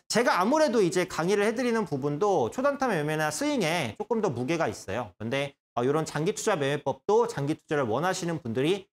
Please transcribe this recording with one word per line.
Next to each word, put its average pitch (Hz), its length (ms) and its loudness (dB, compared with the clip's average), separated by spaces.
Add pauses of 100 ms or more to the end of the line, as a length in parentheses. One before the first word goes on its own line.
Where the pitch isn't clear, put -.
제가 233 340 2
아무래도 247 400 4
이제 175 280 2
강의를 202 360 0
해드리는 226 400 0
부분도 147 680 0
초단타 269 340 0
매매나 151 460 0
스윙에 175 680 0
조금 220 220 -2
더 196 100 2
무게가 135 380 0
있어요. 101 500 -6
근데 135 360 -4 (240)
어, 123 60 2
요런 151 200 2
장기 160 300 -2
투자 208 220 0
매매법도 147 720 0
장기 147 260 -2
투자를 147 300 -2
원하시는 165 580 -2
분들이 139 520 -2